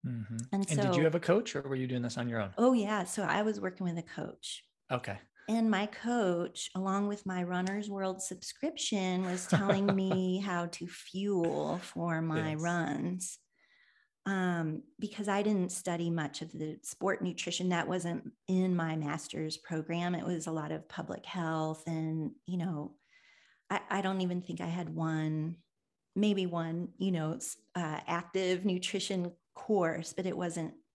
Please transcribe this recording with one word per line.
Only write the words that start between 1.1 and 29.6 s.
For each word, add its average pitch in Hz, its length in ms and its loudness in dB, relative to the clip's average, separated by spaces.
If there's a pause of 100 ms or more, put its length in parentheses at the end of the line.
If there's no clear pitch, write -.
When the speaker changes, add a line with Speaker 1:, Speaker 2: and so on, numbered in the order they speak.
Speaker 1:
a 170 60 2
coach, 196 340 4
or 139 80 -2
were 135 140 -2
you 127 100 0
doing 123 160 0
this 120 160 -2
on 120 100 -2
your 117 120 0
own? 98 180 -2
Speaker 2:
Oh, 254 140 8
yeah. 208 320 2
So 202 180 -4
I 190 200 2
was 214 180 0
working 185 260 -2
with 170 120 0
a 160 40 -4
coach. - 600 -10 (260)
Speaker 1:
Okay. 127 280 -2 (300)
Speaker 2:
And 226 220 2
my 202 160 2
coach, 208 880 0
along 190 320 2
with 202 180 -4
my 180 200 -2
Runner's 185 440 -2
World 190 320 -2
subscription, 185 1040 -2
was 180 220 -2
telling 196 400 4
Speaker 1:
<laughs> 196 80 4
Speaker 2:
me 190 440 2
how 180 280 0
to 170 220 -8
fuel 170 960 0
for 170 360 -2
my 160 300 0
Speaker 1:
Yes. 156 100 -2
Speaker 2:
runs. 170 760 -2 (880)
Um, 175 560 0 (160)
because 208 300 -4
I 202 140 4
didn't 196 280 4
study 170 400 -2
much 160 320 -2
of 165 100 -10
the 156 300 -6
sport - 400 -2
nutrition. 180 460 -2
That 170 180 2
wasn't 170 460 -2 (160)
in 185 260 4
my 165 220 0
master's 156 600 -4
program. 170 600 -2
It 160 100 -4
was 175 220 -2
a 160 40 -2
lot 156 200 -2
of 160 160 -6
public - 360 -8
health 160 600 -2
and, 160 460 -2 (120)
you 180 140 -4
know, 165 380 -4 (720)
I, - 180 2
I 196 120 2
don't 190 220 2
even 180 200 0
think 170 180 -6
I 175 60 -2
had 165 260 -2
one, 160 680 0 (580)
maybe 196 300 4
one, 170 420 -2 (100)
you 190 140 2
know, 160 220 0
s-, - 220 -6 (200)
uh, 160 320 -2
active 180 560 0
nutrition 180 680 0 (240)
course, 170 580 2